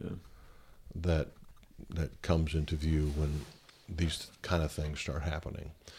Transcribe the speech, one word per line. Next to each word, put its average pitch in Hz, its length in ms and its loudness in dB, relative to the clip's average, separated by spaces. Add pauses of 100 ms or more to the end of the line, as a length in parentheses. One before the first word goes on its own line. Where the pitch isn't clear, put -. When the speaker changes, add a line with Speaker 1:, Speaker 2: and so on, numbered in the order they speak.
Speaker 1:
Yeah. - 80 -4 (840)
Speaker 2:
that, 82 320 4 (640)
that 82 320 -2
comes 80 340 4
into 78 200 2
view 76 420 4
when 73 240 2 (480)
these 82 380 -2 (140)
kind 85 220 2
of 78 80 0
things 76 300 -4
start 76 220 -4
happening. 76 480 -4 (280)